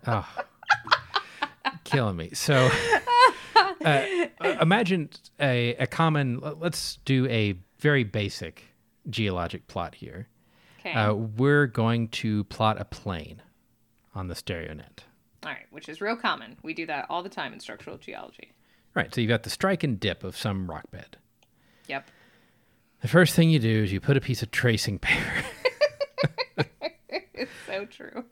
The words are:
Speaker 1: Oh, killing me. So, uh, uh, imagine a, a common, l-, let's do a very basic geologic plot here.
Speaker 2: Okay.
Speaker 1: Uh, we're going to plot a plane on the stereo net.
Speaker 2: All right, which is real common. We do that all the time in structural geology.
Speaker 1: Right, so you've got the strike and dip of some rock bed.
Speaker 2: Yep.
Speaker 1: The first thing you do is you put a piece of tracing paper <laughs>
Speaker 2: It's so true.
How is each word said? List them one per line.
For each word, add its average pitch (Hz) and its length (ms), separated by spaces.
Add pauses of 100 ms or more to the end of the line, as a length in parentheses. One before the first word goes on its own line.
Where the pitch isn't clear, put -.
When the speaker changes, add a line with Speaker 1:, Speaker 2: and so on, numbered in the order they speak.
Speaker 1:
Oh, 110 200 (1600)
killing 110 320
me. 82 160
So, 131 360 (880)
uh, 392 140 (140)
uh, 320 760
imagine 180 500 (280)
a, 120 380
a 131 100
common, 143 560
l-, 147 160
let's - 460
do 131 240
a 107 260 (240)
very 143 260
basic 98 600 (460)
geologic 90 580
plot 85 260
here. - 320 (540)
Speaker 2:
Okay. 170 120
Speaker 1:
Uh, 107 220
we're 123 520
going 113 420
to 104 360
plot 110 360
a 101 40
plane 82 580 (720)
on 95 140
the 85 60
stereo 82 400
net. - 300 (400)
Speaker 2:
All 156 80
right, - 180
which 147 180
is 156 120
real 220 160
common. 147 460
We 160 120
do 165 120
that 147 220
all 175 140
the 190 60
time 151 240
in - 80
structural - 380
geology. - 540 (420)
Speaker 1:
Right, - 200
so 127 60
you've 110 80
got 113 160
the - 60
strike 190 340
and 120 160
dip 95 240
of 92 120
some 95 320
rock 78 220
bed. - 260 (680)
Speaker 2:
Yep. 139 220 (920)
Speaker 1:
The - 80
first 165 280
thing 165 140
you 156 100
do 110 240
is 92 80
you 98 80
put 143 160
a 131 40
piece 123 220
of 113 80
tracing 110 480
paper - 460 (1120)
<laughs> - 80 (440)
Speaker 2:
It's - 420 (160)
so 202 180
true. - 480